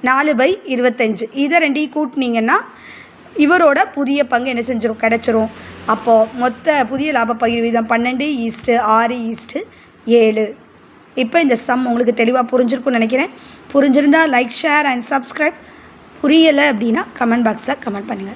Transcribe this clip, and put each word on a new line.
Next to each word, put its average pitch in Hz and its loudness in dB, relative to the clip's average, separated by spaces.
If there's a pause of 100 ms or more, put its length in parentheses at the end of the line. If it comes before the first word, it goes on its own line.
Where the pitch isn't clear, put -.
நாலு 269 0
by 269 2 (100)
இருபத்தஞ்சு. 240 -2 (100)
இதை 285 0
ரெண்டையும் 302 -2
கூட்டினீங்கன்னா 247 -2 (840)
இவரோட 302 4 (140)
புதிய 285 0
பங்கு 247 -2
என்ன 240 -4
செஞ்சிரும்? 226 -4
கிடைச்சிரும். 226 0 (380)
அப்போ 220 2
மொத்த 254 0
புதிய 277 -4
லாப 233 -2
பகிர்வு 233 -2
வீதம் 226 0
பன்னெண்டு 240 -2 (100)
ஈஸ்டு 233 -2
ஆறு 226 2
ஈஸ்டு 233 -8 (420)
ஏழு. 220 2 (600)
இப்போ 254 0
இந்த 262 2
சம் 254 -2
உங்களுக்கு 240 0
தெளிவா 247 2 (100)
புரிஞ்சிருக்கும்னு 254 0
நினைக்கிறேன். 247 0 (440)
புரிஞ்சிருந்தா 285 4 (100)
like, 240 0 (120)
share 302 2
and 247 -2
subscribe. 294 -2 (680)
புரியல 294 4
அப்படின்னா 233 -2 (140)
கமெண்ட் 240 0
பாக்ஸ்ல 220 -2 (100)
கமெண்ட் 202 -8
பண்ணுங்க. 196 -10